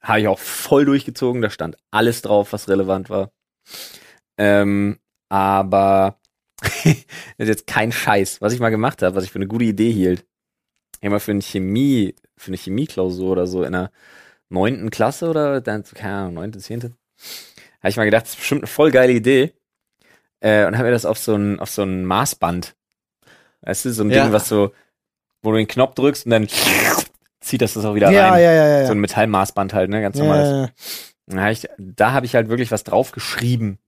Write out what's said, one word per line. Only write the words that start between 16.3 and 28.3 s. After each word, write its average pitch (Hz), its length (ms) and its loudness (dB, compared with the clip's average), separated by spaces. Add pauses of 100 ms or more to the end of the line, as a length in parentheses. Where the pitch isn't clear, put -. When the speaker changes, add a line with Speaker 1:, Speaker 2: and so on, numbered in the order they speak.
Speaker 1:
neunte, 98 240 -10
zehnte, 120 340 -12 (920)
hab 95 80 0
ich 104 60 -6
mal 113 80 0
gedacht, 107 200 4
das - 60 -16
ist - 80 -14
bestimmt - 240 -4
eine - 60 -12
voll 151 220 4
geile 127 220 6
Idee. 131 400 2 (880)
Äh, 107 260 4
und 98 100 -2
hab 123 80 0
mir 120 80 2
das 117 140 0
auf 113 120 -2
so 110 160 -2
ein, 101 260 -2
auf 98 100 -10
so 104 120 -4
ein 92 220 -4
Maßband. 92 720 -2 (840)
Weißt - 240 -6
du, 123 60 -4
so 110 120 -4
ein 104 60 0
Speaker 2:
Ja. 135 140 4
Speaker 1:
Ding, 113 80 2
was 107 160 0
so, 101 240 2 (680)
wo 110 80 -2
du 110 60 2
den 107 100 0
Knopf - 280 0
drückst 135 320 0
und 117 40 -4
dann 110 160 4 (960)
zieht 120 220 -2
das, 110 120 -2
das 107 100 -4
auch 104 100 -2
wieder 101 160 6
Speaker 3:
Ja, 196 200 6